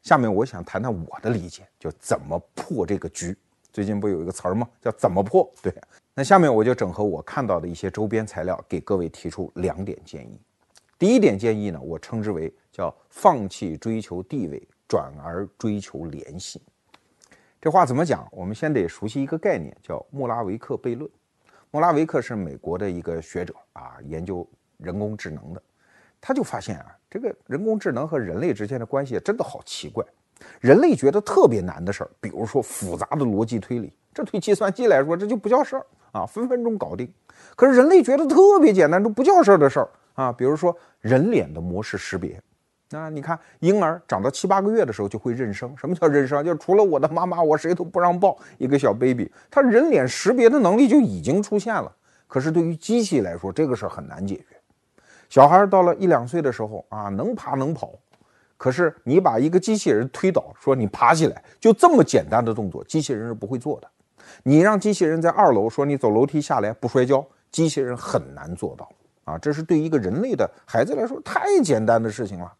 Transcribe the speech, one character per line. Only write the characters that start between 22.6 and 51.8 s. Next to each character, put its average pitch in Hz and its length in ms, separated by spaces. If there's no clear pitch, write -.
的 98 120
一 87 120
个 82 200
学 87 220
者 82 100
啊， - 320
研 80 200
究 87 220
人 90 200
工 104 200
智 90 120
能 69 220
的。 - 100
他 269 120
就 262 80
发 107 200
现 98 180
啊， - 160
这 214 100
个 240 160
人 139 160
工 220 160
智 190 140
能 135 160
和 156 100
人 95 220
类 131 140
之 104 120
间 123 140
的 117 60
关 139 200
系 120 140
真 208 160
的 - 80
好 - 220
奇 - 240
怪。 - 160
人 135 200
类 302 160
觉 139 160
得 208 100
特 - 260
别 113 140
难 87 220
的 95 80
事 - 120
儿， - 60
比 107 100
如 104 160
说 127 160
复 87 340
杂 80 160
的 143 140
逻 107 180
辑 113 160
推 120 200
理， 95 140
这 294 100
对 202 160
计 208 140
算 196 180
机 247 160
来 139 160
说 165 120
这 196 100
就 226 100
不 208 120
叫 254 160
事 262 120
儿 - 100
啊， 95 140
分 240 220
分 247 160
钟 226 140
搞 - 180
定。 123 160
可 254 120
是 254 100
人 262 100
类 349 160
觉 262 140
得 320 80
特 381 340
别 240 140
简 160 160
单， 180 140
这 226 60
不 247 140
叫 359 180
事 202 100
儿 190 60
的 139 120
事 139 100
儿 - 100
啊， 127 200
比 123 100
如 143 120
说 170 200
人 131 320
脸 87 200
的 80 100
模 90 200
式 107 160
识 - 200
别。 87 240
那 156 200
你 151 120
看， 160 180
婴 190 240
儿 165 240
长 98 140
到 123 80
七 - 160
八 196 160
个 208 100
月 220 120
的 113 80
时 107 100
候 101 60
就 107 100
会 120 160
认 117 200
生。 123 240
什 139 100
么 180 80
叫 165 120
认 143 200
生？ 143 160
就 175 80
是 156 60
除 185 180
了 208 80
我 156 160
的 156 80
妈 165 180
妈， 175 160
我 156 160
谁 165 160
都 180 100
不 170 160
让 175 200
抱。 190 180
一 131 100
个 143 100
小 123 160
baby， 127 380
他 285 120
人 254 280
脸 139 180
识 - 260
别 233 160
的 285 100
能 202 180
力 269 100
就 285 120
已 170 220
经 170 200
出 208 160
现 220 160
了。 156 220